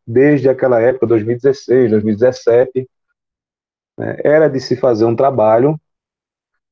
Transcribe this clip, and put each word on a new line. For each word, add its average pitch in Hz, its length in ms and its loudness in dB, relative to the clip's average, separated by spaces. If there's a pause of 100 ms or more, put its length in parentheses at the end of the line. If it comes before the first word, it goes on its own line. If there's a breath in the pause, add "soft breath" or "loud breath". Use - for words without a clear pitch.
desde 135 420 2
aquela 127 320 0
época, 123 260 0
dois 113 160 0
mil 113 100 -4
e 123 40 -4
dezesseis, 127 540 0
dois 104 140 0
mil 110 80 -2
e 101 40 -4
dezessete, 123 720 0 (1120)
né, 55 240 -10
era 151 260 2
de 135 120 -6
se 123 160 -6
fazer 113 280 0
um 117 120 0
trabalho, 131 640 0 (920)